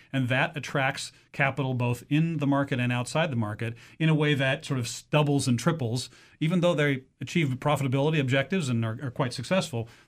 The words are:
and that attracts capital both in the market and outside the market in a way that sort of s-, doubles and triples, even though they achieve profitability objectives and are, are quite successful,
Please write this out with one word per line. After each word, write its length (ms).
and 160
that 280
attracts 560
capital 420
both 340
in 300
the 80
market 340
and 120
outside 380
the 60
market 380
in 100
a 60
way 200
that 300
sort 140
of 80
s-, 240
doubles 380
and 100
triples, 500
even 200
though 140
they 280
achieve 280
profitability 600
objectives 480
and 160
are, 180
are 80
quite 240
successful, 540